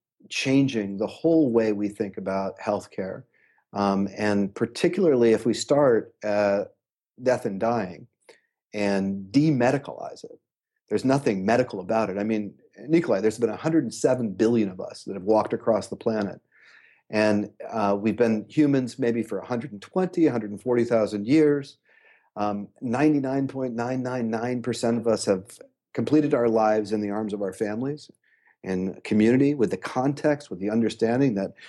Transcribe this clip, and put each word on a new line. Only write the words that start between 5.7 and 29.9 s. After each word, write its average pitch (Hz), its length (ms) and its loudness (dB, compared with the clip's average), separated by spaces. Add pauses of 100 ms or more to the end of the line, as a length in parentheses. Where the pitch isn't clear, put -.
at 101 480 0 (500)
death 123 240 0
and 98 140 -6
dying 107 480 -4 (640)
and 98 560 -2
demedicalize 139 920 0
it. - 140 -20 (500)
There's 107 160 -2
nothing 131 420 0
medical 120 320 0
about 104 320 -2
it. 95 80 -6
I 101 60 -2
mean, 107 300 -4 (340)
Nikolai, 151 320 2
there's 107 180 0
been 117 120 0
a 104 60 -8
hundred 156 280 0
and 107 100 -8
seven 123 380 0
billion 110 360 2
of 92 120 -12
us - 240 -12
that 95 100 -8
have 92 80 -10
walked 107 300 2
across 110 340 0
the - 100 -10
planet. 107 440 -4 (720)
And, 104 380 2 (180)
uh, 101 320 0
we've 107 160 0
been 110 320 2
humans 139 480 2
maybe 117 280 0
for 98 160 -6
a 95 40 -12
hundred 117 280 -6
and 98 100 -14
twenty, 180 440 0
a 139 40 4
hundred 107 220 -4
and 98 100 -12
forty 120 220 2
thousand 107 420 0
years. 147 500 2 (600)
Um, 104 320 -4 (120)
ninety-nine 135 680 2
point 131 260 -6
nine 127 280 -4
nine 123 280 -4
nine 120 320 -4
percent 117 340 -2
of 113 120 -2
us 107 160 2
have 95 340 -2 (340)
completed 143 420 2
our 120 140 2
lives 107 440 2
in 107 80 0
the 101 100 -2
arms 107 220 -4
of 101 100 -4
our 95 100 -4
families, 120 600 -6 (500)
in 92 400 -4
community, 127 520 4
with 110 160 0
the 95 60 -4
context, 143 760 -2